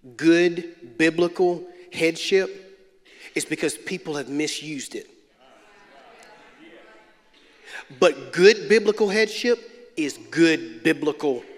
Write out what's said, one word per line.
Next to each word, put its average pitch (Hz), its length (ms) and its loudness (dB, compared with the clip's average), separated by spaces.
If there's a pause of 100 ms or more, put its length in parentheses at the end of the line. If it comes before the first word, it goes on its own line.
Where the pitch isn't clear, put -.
(160)
good 170 800 0
biblical 170 680 0 (260)
headship 175 680 -2 (720)
is 147 100 -4
because - 320 -4
people 170 400 -8
have 131 120 -8
misused 151 680 -6
it. 104 140 -12 (3000)
But 185 320 2
good 190 360 6
biblical 208 400 2
headship 220 880 -2
is 147 220 -6 (120)
good 160 520 0
biblical 147 600 -2 (160)